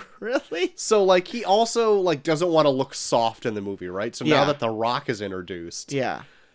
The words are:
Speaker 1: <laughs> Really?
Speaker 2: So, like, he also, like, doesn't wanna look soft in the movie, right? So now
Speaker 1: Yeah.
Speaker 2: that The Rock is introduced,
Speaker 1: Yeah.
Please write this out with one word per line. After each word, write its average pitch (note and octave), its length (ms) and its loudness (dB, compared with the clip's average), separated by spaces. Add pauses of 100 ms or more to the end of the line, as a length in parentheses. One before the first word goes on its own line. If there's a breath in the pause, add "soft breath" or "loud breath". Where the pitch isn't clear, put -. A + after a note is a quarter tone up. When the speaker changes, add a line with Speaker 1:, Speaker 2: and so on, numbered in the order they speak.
Speaker 1:
<laughs> - 100 -20
Really? D4+ 560 -4
Speaker 2:
So, G#3 280 2
like, F#3 260 4
he A#3 140 -6
also, A3 520 2
like, F3 260 0
doesn't E3 280 0
wanna D#3 200 6
look C3 240 0
soft A#2 540 0
in A2 80 -4
the G2+ 60 -6
movie, G2 280 -8
right? G#2 260 -6
So C3+ 100 -8
now D3 160 4
Speaker 1:
Yeah. D3 40 4
Speaker 2:
that C#3+ 140 -2
The A#2 100 -2
Rock A2+ 400 -2
is G#2 140 -4
introduced, F2+ 680 -10
Speaker 1:
Yeah. A2+ 300 -4 (340 soft breath)